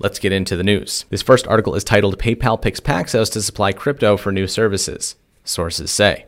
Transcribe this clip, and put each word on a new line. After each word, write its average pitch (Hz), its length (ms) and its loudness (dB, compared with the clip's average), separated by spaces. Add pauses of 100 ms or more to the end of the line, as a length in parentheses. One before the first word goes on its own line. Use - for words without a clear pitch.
Let's - 180 -4
get 98 140 0
into 95 240 -2
the 92 80 -2
news. - 460 0
This 107 120 -4
first 127 240 6
article 104 300 0
is 101 80 -2
titled 104 340 2
"PayPal 117 420 0
Picks - 200 -2
Paxos 139 500 0
to 110 120 -4
Supply 98 280 -2
Crypto 104 460 2
for 101 160 -4
New 95 160 0
Services," - 640 -2 (300)
sources - 480 -4
say. - 360 2